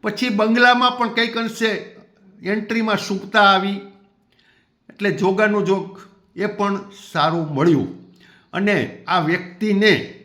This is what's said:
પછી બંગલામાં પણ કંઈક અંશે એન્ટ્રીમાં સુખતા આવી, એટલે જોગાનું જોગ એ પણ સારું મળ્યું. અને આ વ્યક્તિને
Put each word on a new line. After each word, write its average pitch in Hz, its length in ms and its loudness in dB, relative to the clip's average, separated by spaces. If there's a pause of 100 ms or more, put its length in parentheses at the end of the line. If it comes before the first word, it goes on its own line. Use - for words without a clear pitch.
પછી 220 260 -4
બંગલામાં 247 680 2
પણ 240 100 -2
કંઈક 233 280 -2
અંશે 220 600 -4 (460)
એન્ટ્રીમાં 214 540 -2
સુખતા 196 460 0
આવી, 196 380 2 (1080)
એટલે 202 220 -2
જોગાનું 196 560 2
જોગ 190 340 -2 (360)
એ 190 100 -4
પણ 202 440 -4 (220)
સારું 160 420 -2
મળ્યું. 139 600 0 (380)
અને 190 560 -2
આ 180 120 2
વ્યક્તિને 180 960 0 (100)